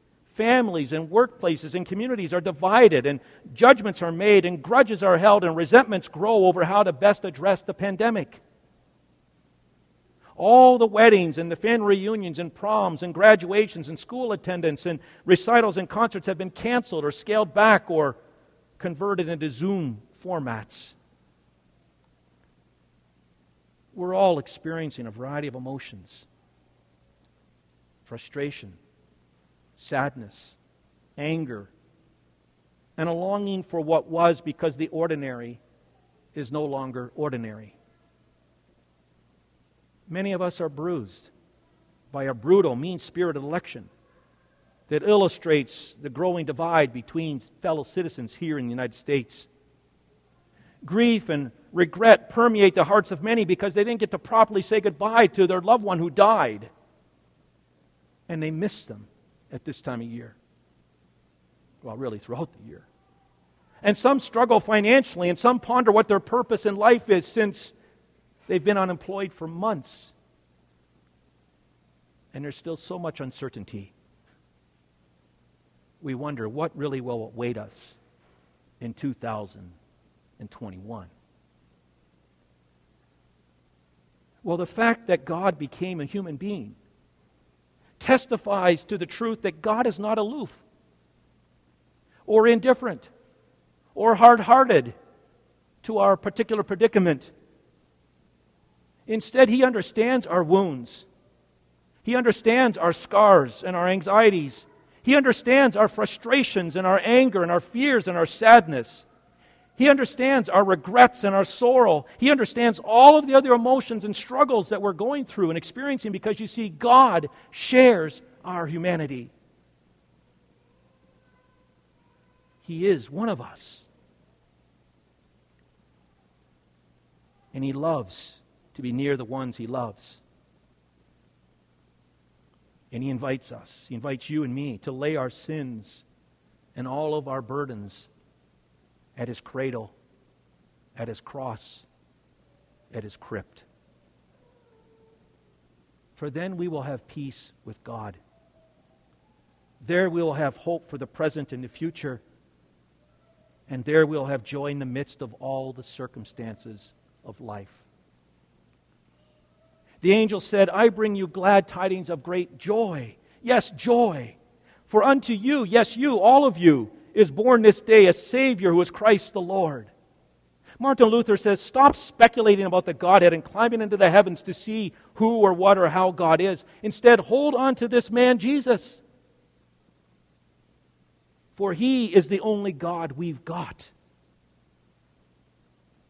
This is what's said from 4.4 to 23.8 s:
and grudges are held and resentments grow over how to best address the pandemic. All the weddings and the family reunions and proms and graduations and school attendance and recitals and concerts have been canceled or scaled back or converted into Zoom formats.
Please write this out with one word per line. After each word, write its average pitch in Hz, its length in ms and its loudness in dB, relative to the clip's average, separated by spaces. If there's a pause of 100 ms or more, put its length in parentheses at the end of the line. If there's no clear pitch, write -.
and 175 160 -6
grudges 214 420 0
are 185 140 4
held 202 280 4
and 165 100 -2
resentments 196 540 2
grow 202 360 2
over 180 200 2
how 202 180 2
to 180 80 0
best 202 320 0
address 175 380 -2
the - 120 -10
pandemic. 202 680 -4 (1900)
All 254 440 8
the 226 80 4
weddings 202 500 6
and 170 140 -6
the 165 40 -4
family 208 420 0
reunions 190 420 -6
and 170 120 -10
proms 202 520 -4
and 175 100 -8
graduations 185 760 4
and 156 120 -14
school 247 320 -8
attendance 175 560 -6
and 160 120 -6 (260)
recitals 220 520 2
and 185 100 -8
concerts 208 380 -4
have 175 140 -6
been 185 100 -8
canceled 220 560 -6
or 147 60 -4
scaled 170 420 -4
back 208 380 2
or 151 260 -2 (600)
converted 180 500 -6
into 156 220 -6
Zoom 147 500 -6 (220)
formats. 127 720 -10 (3000)